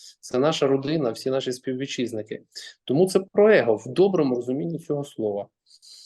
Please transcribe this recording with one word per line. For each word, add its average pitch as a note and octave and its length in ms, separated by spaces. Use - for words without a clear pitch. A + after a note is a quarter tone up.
це - 180
наша D3+ 280
родина, C#3 440
всі A2 200
наші C3 220
співвітчизники. B2+ 920
Тому D#3 220
це F#3+ 140
про A3 340
его A#2 220
в A#2 120
доброму D#3+ 460
розумінні C3+ 440
цього C#3+ 260
слова. G2+ 420